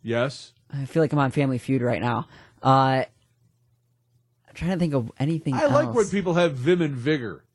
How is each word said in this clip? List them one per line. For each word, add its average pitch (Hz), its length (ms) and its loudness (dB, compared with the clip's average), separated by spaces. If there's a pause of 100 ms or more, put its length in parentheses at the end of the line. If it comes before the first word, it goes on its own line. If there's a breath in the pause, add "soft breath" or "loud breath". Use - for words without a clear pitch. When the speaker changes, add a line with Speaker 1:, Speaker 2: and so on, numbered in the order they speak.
Speaker 1:
Yes. 117 480 -4 (200)
Speaker 2:
I 139 140 -8
feel 160 160 0
like 151 120 0
I'm 147 60 2
on 135 120 2
Family 135 260 0
Feud 135 240 -2
right 117 200 -2
now. 117 260 -4 (340 loud breath)
Uh, 131 440 4 (1400)
I'm - 60 -20
trying 170 180 -4
to 190 60 -2
think 160 160 0
of 123 240 0
anything 151 380 -2
Speaker 1:
I - 120 0
like 262 200 4
when 233 160 0
Speaker 2:
else. - 80 -2
Speaker 1:
people 185 240 0
have 170 180 2
vim 151 280 2
and 151 120 -2
vigor. 123 600 -4